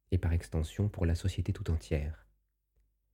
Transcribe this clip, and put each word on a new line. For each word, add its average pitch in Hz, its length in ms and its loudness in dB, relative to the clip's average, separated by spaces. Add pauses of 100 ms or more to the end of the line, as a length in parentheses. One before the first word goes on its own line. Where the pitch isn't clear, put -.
(100)
et 95 60 2
par 87 160 2
extension 85 560 0
pour - 160 -2
la 82 100 4
société 95 380 -2
tout - 180 -4
entière. 78 560 -2 (880)